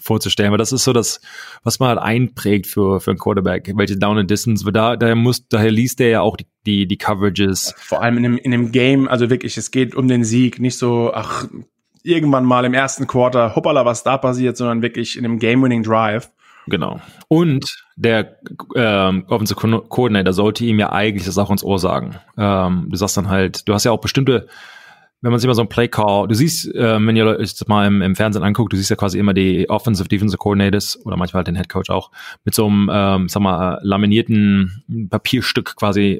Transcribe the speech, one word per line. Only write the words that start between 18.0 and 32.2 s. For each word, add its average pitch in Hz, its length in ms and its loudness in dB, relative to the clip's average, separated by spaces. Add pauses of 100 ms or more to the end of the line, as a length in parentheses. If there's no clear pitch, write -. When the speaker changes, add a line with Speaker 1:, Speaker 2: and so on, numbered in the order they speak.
Speaker 1:
ähm, 98 520 2
Offensive 101 300 -2
Co-, 113 220 0
Coordinator 104 540 0
sollte 104 320 0
ihm 110 120 2
ja 104 140 0
eigentlich 104 320 -2
das 92 140 -2
auch 101 120 0
ins 101 140 0
Ohr 98 140 0
sagen. 82 380 -2 (200)
Ähm, 92 540 0
du 90 60 -6
sagst 95 200 -2
dann 95 120 -2
halt, 95 380 -2
du 104 80 0
hast 104 100 -2
ja 123 60 2
auch 110 100 0
bestimmte, 127 460 0 (760)
wenn 120 120 0
man 120 80 0
sich 127 80 2
mal 127 60 2
so 120 80 2
ein - 60 -2
Play-Call, 104 600 0
du 113 80 2
siehst, 160 400 -2
ähm, 113 320 2
wenn 113 80 2
ihr 110 100 4
euch 107 300 -2
das - 100 -10
mal 104 220 4
im, 101 140 4
im 95 120 2
Fernsehen 107 300 0
anguckt, 104 280 0
du 101 40 0
siehst 95 140 -2
ja 110 60 2
quasi 98 220 -2
immer 101 160 2
die 92 340 2
Offensive 104 400 0
Defensive 104 300 0
Coordinators 101 680 0
oder 95 120 -6
manchmal 90 240 -2
halt 87 80 -4
den 85 80 -4
Head 87 120 -6
Coach - 220 -6
auch, 95 220 -4 (320)